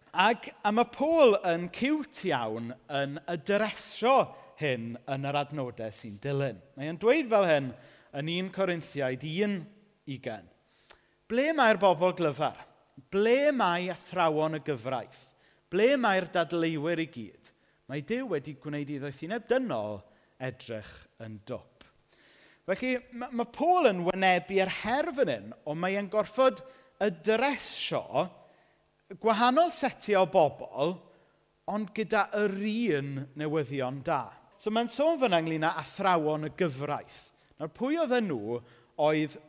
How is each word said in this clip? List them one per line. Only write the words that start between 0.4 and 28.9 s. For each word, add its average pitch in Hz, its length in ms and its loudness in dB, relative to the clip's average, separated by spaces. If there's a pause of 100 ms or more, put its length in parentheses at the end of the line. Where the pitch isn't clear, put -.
a 208 120 0
ma' 233 120 4
Paul 285 560 6
yn 175 280 0
ciwt 294 560 -4
iawn 117 440 -2 (240)
yn 139 320 -2
adresio 208 920 0 (460)
hyn 117 360 -2
yn 139 320 -6
yr 143 120 0
adnodau 123 520 -8
sy'n 101 280 -14
dilyn. 139 400 -4 (160)
Mae 156 140 -8
e'n 165 100 -10
dweud 254 300 4
fel 202 180 4
hyn 139 240 2 (460)
yn 156 140 -4
un 185 200 -4
Corinthiaid 147 720 -4
un 190 340 -2 (500)
ugain. 110 400 -10 (800)
"Ble 269 240 0
mae'r 226 240 6
bobl 180 400 4
glyfar? 147 400 0 (560)
Ble 247 400 4
mae 180 400 0
athrawon 160 640 0
y - 80 -4
gyfraith? 127 600 -6 (420)
Ble 214 220 4 (100)
mae'r 190 320 2
dadleuwyr 165 680 0
i - 20 -2
gyd? 110 460 -16 (380)
Mae 147 120 -6
Duw 233 300 -4
wedi 151 260 -4
gwneud 147 320 -8
iddo 143 220 -8 (400)
dynol 117 500 -2 (400)
edrych 117 540 -10 (260)
yn 110 240 -14
dwp." - 400 -14 (800)
Felly, 247 320 -2 (160)
ma', 247 180 -10
ma' 240 140 -2
Paul 320 460 4
yn 180 140 -2
wynebu 185 520 2
yr 185 240 2
her 269 320 0
fan 247 160 2
hyn, 110 240 -4 (120)
ond 151 140 -6
mae 190 180 0
e'n 202 120 -4
gorfod 254 540 2 (360)
adresio 196 1300 -2 (960)